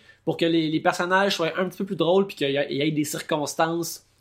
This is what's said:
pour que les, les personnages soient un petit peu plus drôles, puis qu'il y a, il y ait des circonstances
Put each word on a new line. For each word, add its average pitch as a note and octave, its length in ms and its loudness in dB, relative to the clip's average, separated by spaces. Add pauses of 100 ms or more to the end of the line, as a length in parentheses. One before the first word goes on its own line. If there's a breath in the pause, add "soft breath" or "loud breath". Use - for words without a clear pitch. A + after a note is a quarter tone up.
(240 soft breath)
pour D#3+ 120 -2
que - 80 0
les, E3 240 2
les D#3 120 0
personnages F#3 540 2
soient D#3+ 240 0
un F#3+ 100 0
petit - 100 -10
peu G3+ 80 -4
plus F#3+ 100 -6
drôles, F#3 320 4
puis - 80 -14
qu'il C#3 160 -2
y C#3 60 0
a, - 120 -2
il C#3 60 -4
y C3+ 40 -2
ait D3+ 120 0
des D3+ 100 0
circonstances D#3+ 1040 -4 (140)